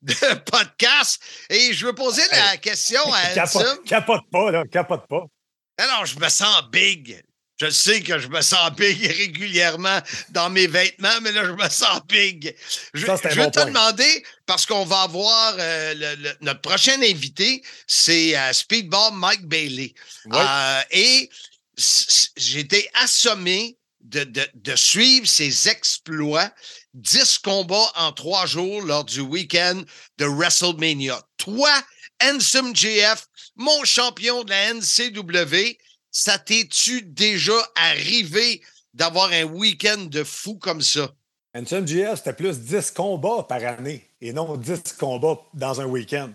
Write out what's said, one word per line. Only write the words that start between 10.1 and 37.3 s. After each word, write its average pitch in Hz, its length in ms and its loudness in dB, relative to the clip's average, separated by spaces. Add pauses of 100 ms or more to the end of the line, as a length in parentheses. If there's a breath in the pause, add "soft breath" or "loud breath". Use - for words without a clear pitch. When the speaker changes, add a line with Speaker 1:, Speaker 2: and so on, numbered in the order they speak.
Speaker 1:
dans 175 180 0
mes 185 180 4
vêtements, 190 560 2
mais 220 100 -2
là, 208 120 0
je 180 80 -2
me 185 160 -2
sens 190 400 0
big. 190 460 0 (400 loud breath)
Je, 147 100 -6
Speaker 2:
Ça, 185 140 0
c'est 170 100 -4
un - 20 0
Speaker 1:
je 151 60 0
veux 151 80 4
Speaker 2:
bon 151 60 2
Speaker 1:
te 294 100 0
Speaker 2:
point. 285 80 4
Speaker 1:
demander, 254 560 2 (220 loud breath)
parce 185 180 0
qu'on 202 200 -2
va 190 180 0
avoir, 214 560 0
euh, 160 360 -4
le, 147 280 -8
le, 143 80 -6 (100)
notre 143 220 -6
prochain 262 400 2
invité, 208 600 0 (240 loud breath)
c'est, 160 500 2
euh, 131 160 0
Speedball 208 600 0
Mike 190 320 -2
Bailey. 139 480 -4 (320 loud breath)
Speaker 2:
Ouais. 110 120 -2
Speaker 1:
Euh, 135 420 2 (100)
et 233 400 2 (460 loud breath)
c-, - 320 2
c-, - 280 4
j'ai - 240 -2
été 196 280 0 (140)
assommé 220 720 0 (240)
de, 139 240 -6
de, 135 180 -6 (120)
de 127 220 -6
suivre 247 500 4
ses 147 420 2
exploits. 160 840 -2 (420 loud breath)
Dix 135 460 2
combats 196 560 0
en 165 160 -2
trois 180 360 -4
jours 185 360 -4
lors 147 220 -2
du 131 160 -6
week-end 175 600 -2 (380 loud breath)
de 147 60 -2
WrestleMania. 151 960 0 (160)
Toi, 262 340 0 (500 loud breath)
Handsome 262 540 2
J 208 280 4
F, 214 260 2 (260 loud breath)
mon 285 300 0
champion 240 580 0
de 208 80 -8
la 196 200 0
N 233 120 -6
C 240 280 0
W, 180 680 0 (320 soft breath)
ça - 280 0
t'es-tu 226 640 0
déjà 185 520 0 (220)